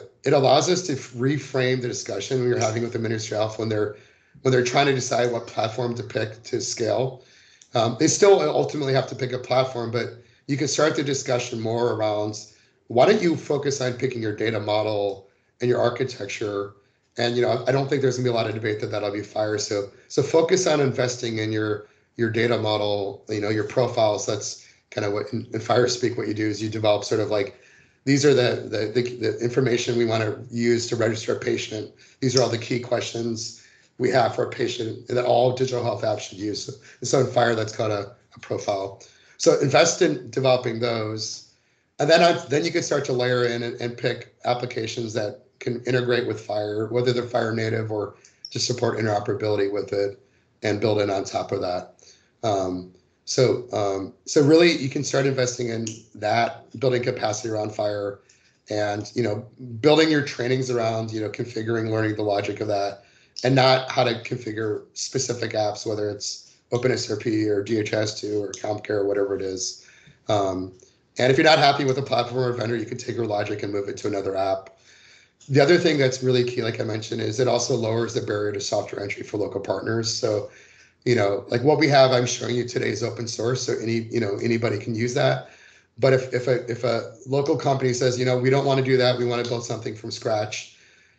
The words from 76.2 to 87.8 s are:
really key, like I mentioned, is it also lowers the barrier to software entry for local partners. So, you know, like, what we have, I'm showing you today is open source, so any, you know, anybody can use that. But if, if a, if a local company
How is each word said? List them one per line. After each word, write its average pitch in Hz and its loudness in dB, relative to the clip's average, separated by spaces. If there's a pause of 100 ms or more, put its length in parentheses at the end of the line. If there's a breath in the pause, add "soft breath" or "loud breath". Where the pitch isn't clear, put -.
really 127 4
key, 123 -4
like 110 -4
I 110 -2
mentioned, 110 -4
is 110 -4
it 120 2
also 117 0
lowers 113 -2
the 120 -2
barrier 104 -2
to 101 -6
software 101 -4
entry 101 -8
for - -10
local 98 -4
partners. 110 -2
So, 113 -2 (540 loud breath)
you 123 4
know, 101 2
like, 120 0
what 143 4
we 151 4
have, 135 8
I'm 123 2
showing 120 -4
you 120 -2
today - -2
is 107 -4
open 117 -6
source, 120 -2
so 123 -2
any, 113 -2
you 120 0
know, 101 -2
anybody 113 0
can 117 -6
use 120 -2
that. 135 0 (500 loud breath)
But 135 6
if, 131 2
if 123 -2
a, 123 0
if 117 -4
a 117 -2 (120)
local 143 0
company 131 0